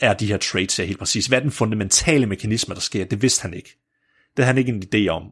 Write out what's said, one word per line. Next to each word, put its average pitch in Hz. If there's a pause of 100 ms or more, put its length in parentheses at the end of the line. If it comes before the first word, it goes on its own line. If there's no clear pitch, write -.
er 113
de 110
her 101
traits -
her 98
helt 95
præcis? -
Hvad 127
er 127
den 139
fundamentale 110
mekanisme, 107
der -
sker? 95
Det 107
vidste 127
han 85
ikke. 92 (680)
Det 131
havde 127
han -
ikke 127
en 101 (240)
idé -
om. 82